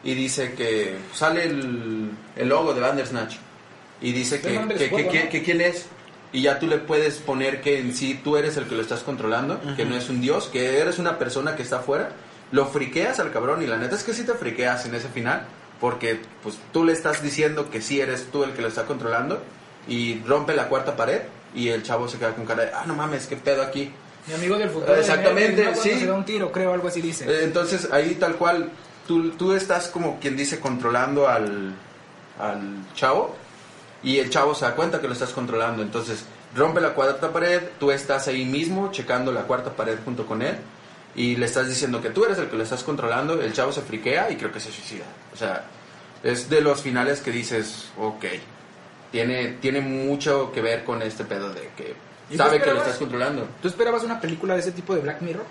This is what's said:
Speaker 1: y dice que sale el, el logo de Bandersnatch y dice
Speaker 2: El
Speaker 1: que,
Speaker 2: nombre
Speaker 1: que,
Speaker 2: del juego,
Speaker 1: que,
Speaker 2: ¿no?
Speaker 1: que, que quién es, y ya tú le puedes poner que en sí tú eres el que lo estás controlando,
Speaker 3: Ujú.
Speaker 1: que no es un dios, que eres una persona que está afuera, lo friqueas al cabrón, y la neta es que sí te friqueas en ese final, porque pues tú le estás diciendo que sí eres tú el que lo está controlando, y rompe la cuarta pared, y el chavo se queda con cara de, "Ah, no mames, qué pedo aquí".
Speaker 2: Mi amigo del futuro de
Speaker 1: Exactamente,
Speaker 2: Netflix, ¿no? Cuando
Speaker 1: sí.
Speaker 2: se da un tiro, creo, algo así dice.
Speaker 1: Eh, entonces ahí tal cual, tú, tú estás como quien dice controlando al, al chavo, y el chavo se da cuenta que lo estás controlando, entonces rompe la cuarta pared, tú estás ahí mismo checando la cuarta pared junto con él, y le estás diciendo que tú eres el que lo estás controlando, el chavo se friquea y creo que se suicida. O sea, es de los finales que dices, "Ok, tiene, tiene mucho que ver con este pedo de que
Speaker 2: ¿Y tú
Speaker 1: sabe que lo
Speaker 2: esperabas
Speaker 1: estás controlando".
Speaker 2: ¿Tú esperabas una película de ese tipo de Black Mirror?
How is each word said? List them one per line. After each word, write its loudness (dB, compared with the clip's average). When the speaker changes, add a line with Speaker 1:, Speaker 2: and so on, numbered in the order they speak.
Speaker 1:
y -2
dice -2
que 0
sale 2
el, -2
el 0
logo 4
de 0
Bandersnatch -2
y -2
dice 0
Speaker 2:
El -4
Speaker 1:
que, -2
Speaker 2:
nombre 0
Speaker 1:
que, 4
Speaker 2:
del 2
juego, 2
Speaker 1:
que, 4
Speaker 2:
¿no? 2
Speaker 1:
que, -2
que -2
quién 4
es, 2
y 0
ya 4
tú 0
le 4
puedes 2
poner -2
que 4
en -2
sí -2
tú 2
eres 2
el -4
que -6
lo 0
estás -4
controlando, -2
Speaker 3:
Ujú. -6
Speaker 1:
que 0
no -2
es -6
un 0
dios, 2
que 2
eres 2
una 0
persona -2
que -4
está -2
afuera, 0
lo 6
friqueas 0
al 0
cabrón, 0
y 0
la 0
neta -2
es -4
que -2
sí -4
te 0
friqueas -2
en -6
ese -6
final, -2
porque 0
pues -8
tú 4
le 6
estás 0
diciendo 0
que -4
sí 0
eres -2
tú 2
el -4
que -6
lo 0
está -2
controlando, -2
y -2
rompe 2
la 0
cuarta 0
pared, 0
y -2
el 0
chavo -2
se -8
queda -2
con -6
cara 0
de, -2
"Ah, -4
no -2
mames, -4
qué -6
pedo 2
aquí". -4
Speaker 2:
Mi -8
amigo 0
del 0
futuro 4
de 8
Speaker 1:
Exactamente, 6
Speaker 2:
Netflix, 6
¿no? 2
Cuando 4
Speaker 1:
sí. 2
Speaker 2:
se 0
da 2
un 0
tiro, 0
creo, 2
algo 0
así -4
dice. -4
Speaker 1:
Eh, 4
entonces 0
ahí 4
tal 2
cual, 2
tú, 4
tú 2
estás 2
como -2
quien -2
dice -2
controlando 2
al, 0
al -4
chavo, 2
y 2
el 0
chavo 4
se -2
da 2
cuenta 0
que -4
lo -2
estás -2
controlando, -2
entonces -4
rompe 4
la 2
cuarta 2
pared, 2
tú 4
estás 0
ahí 0
mismo 0
checando 0
la 0
cuarta -2
pared -2
junto -4
con -4
él, -2
y 0
le 2
estás 0
diciendo -2
que -2
tú 4
eres 2
el -2
que -4
lo 0
estás -4
controlando, 0
el -2
chavo 2
se -4
friquea 0
y -2
creo -6
que -10
se -10
suicida. -12
O -18
sea, -4
es -2
de 8
los 4
finales 0
que -4
dices, -4
"Ok, -4
tiene, 0
tiene 0
mucho 0
que -2
ver 0
con -2
este -6
pedo -6
de -12
que -10
Speaker 2:
¿Y -10
tú -4
Speaker 1:
sabe 8
que 6
lo 4
Speaker 2:
esperabas 4
Speaker 1:
estás -2
controlando". -2
Speaker 2:
¿Tú -2
esperabas 2
una -4
película -2
de 2
ese -2
tipo -4
de 2
Black -4
Mirror? -6